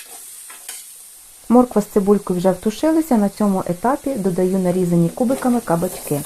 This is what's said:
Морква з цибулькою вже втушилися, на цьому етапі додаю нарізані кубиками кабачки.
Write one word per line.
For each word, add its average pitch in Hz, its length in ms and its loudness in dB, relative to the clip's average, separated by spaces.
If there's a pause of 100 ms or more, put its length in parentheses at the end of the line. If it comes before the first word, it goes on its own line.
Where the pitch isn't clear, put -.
(1500)
Морква 240 320 4
з - 40 -10
цибулькою 196 540 0
вже 185 120 2
втушилися, 311 680 0
на 202 120 2
цьому 202 380 0
етапі 254 420 -2
додаю 190 480 0
нарізані 175 520 2
кубиками 240 520 0
кабачки. 170 640 -4